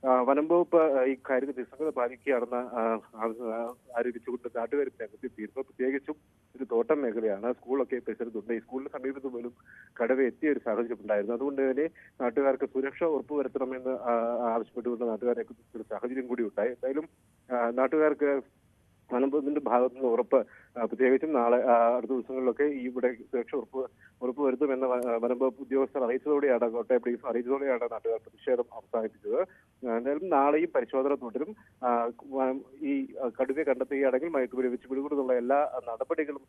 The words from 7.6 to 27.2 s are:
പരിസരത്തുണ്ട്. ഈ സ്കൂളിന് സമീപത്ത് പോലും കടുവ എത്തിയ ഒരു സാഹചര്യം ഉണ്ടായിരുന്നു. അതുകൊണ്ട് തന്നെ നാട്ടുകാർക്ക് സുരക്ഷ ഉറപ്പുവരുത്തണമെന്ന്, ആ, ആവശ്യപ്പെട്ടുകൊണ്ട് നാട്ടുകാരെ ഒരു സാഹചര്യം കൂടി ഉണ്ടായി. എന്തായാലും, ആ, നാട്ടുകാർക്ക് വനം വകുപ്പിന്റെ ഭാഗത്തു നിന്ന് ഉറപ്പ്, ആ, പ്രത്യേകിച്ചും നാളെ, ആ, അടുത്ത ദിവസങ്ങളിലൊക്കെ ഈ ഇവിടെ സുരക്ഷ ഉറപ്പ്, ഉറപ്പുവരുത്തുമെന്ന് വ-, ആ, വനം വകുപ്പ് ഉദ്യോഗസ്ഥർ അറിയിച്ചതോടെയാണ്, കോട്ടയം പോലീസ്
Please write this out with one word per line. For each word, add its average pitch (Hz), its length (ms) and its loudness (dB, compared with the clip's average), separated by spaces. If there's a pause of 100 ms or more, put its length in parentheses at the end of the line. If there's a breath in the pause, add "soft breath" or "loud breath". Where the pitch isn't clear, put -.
പരിസരത്തുണ്ട്. 113 580 -6
ഈ 113 60 -2
സ്കൂളിന് 131 300 -10
സമീപത്ത് 135 380 -8
പോലും 120 260 -8 (500 loud breath)
കടുവ 127 180 2
എത്തിയ 135 300 0
ഒരു 139 140 0
സാഹചര്യം 117 360 -2
ഉണ്ടായിരുന്നു. 104 340 0
അതുകൊണ്ട് 135 360 -2
തന്നെ 147 180 0 (320 loud breath)
നാട്ടുകാർക്ക് 135 440 2
സുരക്ഷ 135 380 -2
ഉറപ്പുവരുത്തണമെന്ന്, 131 840 -2
ആ, 120 480 0 (160)
ആവശ്യപ്പെട്ടുകൊണ്ട് 117 560 -4
നാട്ടുകാരെ 117 360 0 (300)
ഒരു 110 80 -10
സാഹചര്യം 123 440 -6
കൂടി 120 160 -2
ഉണ്ടായി. 104 260 0
എന്തായാലും, 135 400 -4 (480)
ആ, 117 120 2
നാട്ടുകാർക്ക് 143 720 2 (720)
വനം 127 160 2
വകുപ്പിന്റെ 147 320 0
ഭാഗത്തു 123 340 2
നിന്ന് 131 120 -2
ഉറപ്പ്, 117 400 2 (320 loud breath)
ആ, 117 60 -2
പ്രത്യേകിച്ചും 131 480 2
നാളെ, 120 340 4
ആ, 120 300 6
അടുത്ത 113 140 -4
ദിവസങ്ങളിലൊക്കെ 131 520 -2
ഈ 147 140 0
ഇവിടെ 123 360 -2
സുരക്ഷ 117 420 -6
ഉറപ്പ്, 131 360 -6 (300 soft breath)
ഉറപ്പുവരുത്തുമെന്ന് 131 640 0
വ-, 123 220 0
ആ, 120 80 0
വനം 120 240 0
വകുപ്പ് 131 220 0
ഉദ്യോഗസ്ഥർ 135 420 0
അറിയിച്ചതോടെയാണ്, 127 680 2
കോട്ടയം 117 300 2
പോലീസ് 120 280 -4